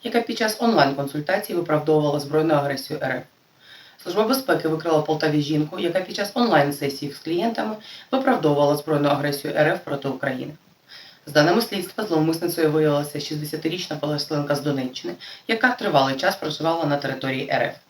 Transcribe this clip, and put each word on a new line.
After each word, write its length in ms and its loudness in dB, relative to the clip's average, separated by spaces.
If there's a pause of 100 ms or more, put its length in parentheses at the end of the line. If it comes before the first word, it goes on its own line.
яка 180 0
під 160 -6
час 220 -2
онлайн-консультації 960 2
виправдовувала 600 2
збройну 340 2
агресію 500 -2
Р 80 -2
Ф. 120 -4 (800)
Служба 200 0
безпеки 440 0
викрила 300 2
в 80 2
Полтаві 360 2
жінку, 380 0
яка 220 0
під 140 -8
час 180 -4
онлайн-сесії 760 0
з 60 -14
клієнтами 580 -2 (360)
виправдовувала 640 4
збройну 340 0
агресію 480 -2
Р 100 4
Ф 160 0
проти 240 -6
України. 460 -4 (720)
За 60 -14
даними 300 4
слідства, 440 -4
зловмисницею 680 2
виявилася 480 2
шістдесятирічна 760 -6
переселенка 600 -2
з 60 -6
Донеччини, 520 -4 (340)
яка 220 2
тривалий 460 2
час 200 0
проживала 500 -2
на 120 2
території 540 -4
Р 100 0
Ф. 140 -2 (140)